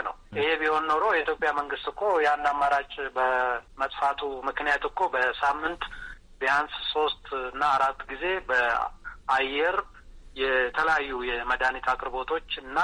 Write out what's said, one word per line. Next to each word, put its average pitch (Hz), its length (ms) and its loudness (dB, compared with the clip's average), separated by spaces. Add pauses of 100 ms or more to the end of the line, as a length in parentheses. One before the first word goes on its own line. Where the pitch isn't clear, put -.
ነው። - 120 -6 (180)
ይሄ 147 240 0
ቢሆን 156 300 2
ኖሮ 156 220 2
የኢትዮጵያ 156 440 0
መንግስት 143 360 -4
እኮ 143 140 -8 (180)
ያን 147 260 2
አማራጭ 143 460 2 (200)
በመጥፋቱ 127 1080 0 (240)
ምክንያት 143 400 0
እኮ - 240 -2
በሳምንት 143 720 0 (560)
ቢያንስ 143 380 0 (120)
ሶስት 151 380 0 (180)
እና 127 260 -6
አራት 135 360 2
ጊዜ 143 180 -8 (200)
በአየር 135 1300 0 (600)
የተለያዩ 135 720 2 (140)
የመድኃኒት 123 640 -2
አቅርቦቶች 131 600 -2 (100)
እና 139 260 -6